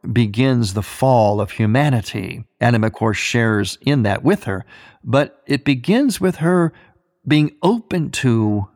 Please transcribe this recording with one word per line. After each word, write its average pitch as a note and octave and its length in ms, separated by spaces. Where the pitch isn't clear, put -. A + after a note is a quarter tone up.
begins A2+ 600
the G#2 80
fall A2 580
of G2+ 100
humanity. A2 920
Adam, A#2 220
of A2 100
course, A2 240
shares G#2+ 640
in C#3 220
that G#2 200
with G3 220
her, - 200
but C3+ 420
it C#3 200
begins F#3+ 560
with F#3 160
her E3+ 340
being D3+ 240
open F3+ 480
to G#2+ 680